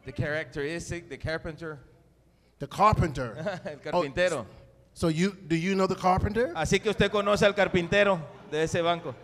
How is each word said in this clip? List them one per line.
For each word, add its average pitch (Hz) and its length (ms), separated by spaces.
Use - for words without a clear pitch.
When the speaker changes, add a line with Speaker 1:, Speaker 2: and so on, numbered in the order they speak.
Speaker 1:
The 127 60
characteristic, 160 960
the 135 80
carpenter. 160 640
Speaker 2:
The 135 80
carpenter. 160 680
Speaker 1:
<laughs> 170 300
El 151 280
Speaker 2:
Oh, 175 100
Speaker 1:
carpintero. 147 420
Speaker 2:
so 170 160
you, 180 260
do 151 120
you 190 180
know 190 100
the 180 100
carpenter? 202 600
Speaker 1:
Así 240 260
que 220 100
usted 202 200
conoce 202 340
al 202 80
carpintero 190 680
de 151 140
ese 170 180
banco. 165 320